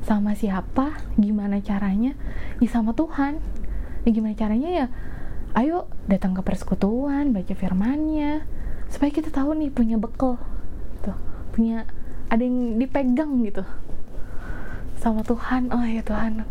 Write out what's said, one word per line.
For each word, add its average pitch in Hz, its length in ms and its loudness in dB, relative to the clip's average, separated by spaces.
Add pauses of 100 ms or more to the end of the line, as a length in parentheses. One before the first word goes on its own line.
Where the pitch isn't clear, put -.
sama 208 320 2
siapa, 233 640 -2 (160)
gimana 202 400 2
caranya, 202 560 0 (480)
ya 233 80 4
sama 226 240 0
Tuhan." 302 480 -2 (580)
Ya 233 160 4
gimana 220 160 -2
caranya 220 380 0
ya, 320 160 0 (760)
ayo 330 240 0 (240)
datang 190 240 2
ke 185 80 -2
persekutuan, 240 960 0
baca 185 160 -2
firman-Nya, 294 960 0 (400)
supaya 285 240 0
kita 311 160 -2
tahu 285 320 2
nih 294 80 0
punya 226 320 2
bekal, 247 400 0 (560)
gitu. - 160 -2 (400)
Punya, 226 320 2 (460)
ada 233 160 4
yang 247 320 0
dipegang 269 680 2
gitu 202 160 0 (1400)
sama 220 240 2
Tuhan. 247 480 0
"Oh 240 80 2
ya 226 180 0
Tuhan" 214 500 0